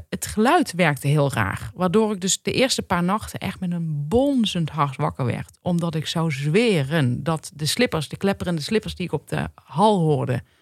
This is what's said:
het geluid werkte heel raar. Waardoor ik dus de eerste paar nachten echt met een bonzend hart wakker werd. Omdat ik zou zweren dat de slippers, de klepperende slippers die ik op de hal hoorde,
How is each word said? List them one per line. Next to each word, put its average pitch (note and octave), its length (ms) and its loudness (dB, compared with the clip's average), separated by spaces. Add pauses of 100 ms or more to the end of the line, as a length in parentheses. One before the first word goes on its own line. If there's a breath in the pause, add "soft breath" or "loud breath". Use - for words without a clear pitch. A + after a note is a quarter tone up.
het - 180 -8
geluid C4+ 460 2
werkte D#3+ 360 2
heel C#3+ 240 4
raar. - 420 -2
Waardoor G3+ 380 2
ik F#3+ 80 -6
dus F#3+ 220 -2
de - 100 -2
eerste B3+ 300 2
paar F3 200 0
nachten G3 380 -2
echt - 200 -8
met F3+ 100 -4
een D#3+ 380 -4
bonzend A3 600 2
hart C#3 260 -2
wakker D3 280 -2
werd. - 380 -4
Omdat E3+ 320 0
ik D#3 120 -4
zou E3 260 0
zweren D3 920 2
dat D#3+ 320 -4
de D3+ 120 -6
slippers, D#3+ 420 0
de - 80 -12
klepperende F3+ 460 -2
slippers A3 320 -2
die F3+ 120 -8
ik - 60 -8
op - 160 -6
de D3 260 -4
hal G3+ 460 2
hoorde, B2+ 420 0 (200)